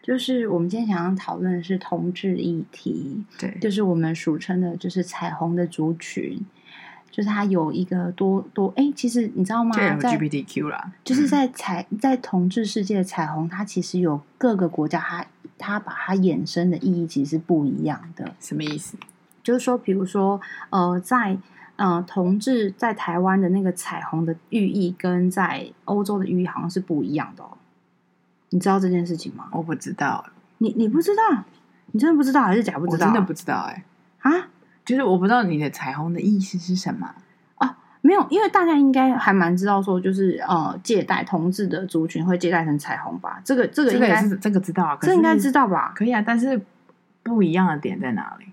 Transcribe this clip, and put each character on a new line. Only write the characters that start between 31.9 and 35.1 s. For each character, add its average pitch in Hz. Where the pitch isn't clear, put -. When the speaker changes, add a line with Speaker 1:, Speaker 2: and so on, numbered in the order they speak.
Speaker 1:
你 214
真 311
的 320
不 285
知 269
道 269
还 196
是 233
假 196
不 175
知 165
道 170
啊？ -
Speaker 2:
我 233
真 220
的 185
不 180
知 -
道 139
哎。 -
Speaker 1:
啊？ 339
Speaker 2:
就 247
是 269
我 185